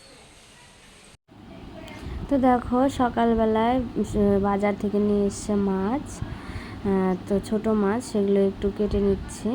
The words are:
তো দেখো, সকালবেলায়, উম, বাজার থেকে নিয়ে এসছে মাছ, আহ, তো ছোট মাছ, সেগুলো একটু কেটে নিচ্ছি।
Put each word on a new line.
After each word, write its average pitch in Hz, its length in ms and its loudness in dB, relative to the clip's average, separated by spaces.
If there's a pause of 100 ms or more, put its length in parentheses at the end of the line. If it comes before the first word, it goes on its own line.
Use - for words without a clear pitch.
(2250)
তো 285 60 0 (120)
দেখো, 247 320 2 (220)
সকালবেলায়, 226 760 2 (240)
উম, 202 60 -2 (420)
বাজার 202 340 2
থেকে 208 160 0 (100)
নিয়ে 202 220 2
এসছে - 220 -4 (160)
মাছ, 196 360 -2 (160)
আহ, - 920 -2 (140)
তো 208 80 0 (140)
ছোট 214 160 -2 (180)
মাছ, 208 180 2 (100)
সেগুলো 202 300 2 (100)
একটু 196 160 -4 (100)
কেটে 208 300 0
নিচ্ছি। 196 480 -2